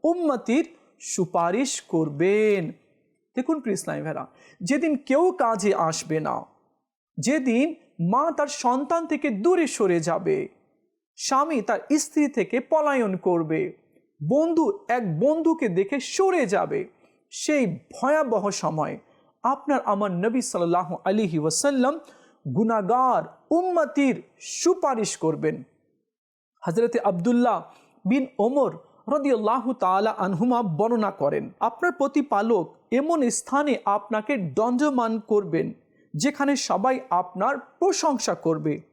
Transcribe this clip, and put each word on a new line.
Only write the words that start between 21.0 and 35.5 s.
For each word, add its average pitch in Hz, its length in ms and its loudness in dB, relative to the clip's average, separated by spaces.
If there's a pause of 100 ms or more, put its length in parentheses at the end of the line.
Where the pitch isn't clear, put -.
আলাইহি 190 360 0
ওয়াসাল্লাম 262 500 2 (520)
গুনাহগার 220 800 2 (340)
উম্মতির 311 580 2 (440)
সুপারিশ 294 520 0 (120)
করবেন। 156 320 0 (1080)
হযরতে 233 340 0 (120)
আব্দুল্লাহ 233 480 2 (480)
বিন 254 180 2 (220)
ওমর 254 260 2 (420)
রাদিয়াল্লাহু 247 580 0 (120)
তাআলা 196 280 2 (140)
আনহুমা 214 340 0 (200)
বর্ণনা 220 320 2 (100)
করেন, 143 220 0 (160)
আপনার 240 400 0
প্রতিপালক 226 680 2 (340)
এমন 320 200 0 (180)
স্থানে 285 360 0 (220)
আপনাকে 214 380 -4 (240)
দণ্ডমান 247 560 2 (180)
করবেন 170 360 0 (460)